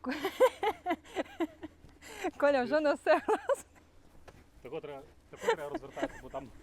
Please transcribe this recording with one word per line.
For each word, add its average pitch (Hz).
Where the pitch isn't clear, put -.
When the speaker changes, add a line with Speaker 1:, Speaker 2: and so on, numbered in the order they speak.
Speaker 1:
Ко-, 254
<laughs> -
Коля 285
вже 294
на 302
все 320
раз. -
Speaker 2:
Тако 143
треба, 139
тако -
треба -
розвертати, -
бо 131
там 135